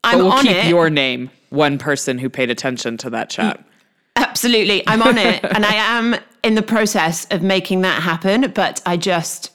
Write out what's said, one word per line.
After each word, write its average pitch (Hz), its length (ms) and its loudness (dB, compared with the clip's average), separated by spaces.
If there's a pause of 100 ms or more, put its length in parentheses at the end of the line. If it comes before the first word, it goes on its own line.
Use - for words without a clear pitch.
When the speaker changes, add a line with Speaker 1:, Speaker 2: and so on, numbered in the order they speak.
Speaker 1:
I'm 202 140 4
Speaker 2:
But 185 80 4
we'll 196 80 4
Speaker 1:
on 277 100 4
Speaker 2:
keep 208 140 4
Speaker 1:
it. 202 100 0
Speaker 2:
your 165 220 4
name, 131 400 -2 (200)
one 143 280 0
person 139 400 -2
who 127 120 -6
paid 127 200 -2
attention 120 480 -4
to 123 140 -10
that 117 180 -6
chat. - 340 -4 (540)
Speaker 1:
Absolutely. 214 680 0
I'm 220 140 4
on 240 160 4
it. 180 260 0
Speaker 2:
<laughs> - 120 -2
Speaker 1:
And 208 100 2
I 214 100 2
am 226 400 0 (280)
in 220 120 2
the 214 60 2
process 214 720 0
of 180 100 -2
making 190 400 0
that 180 220 0
happen, 190 480 0
but - 340 -2
I 175 120 -2
just 170 580 -4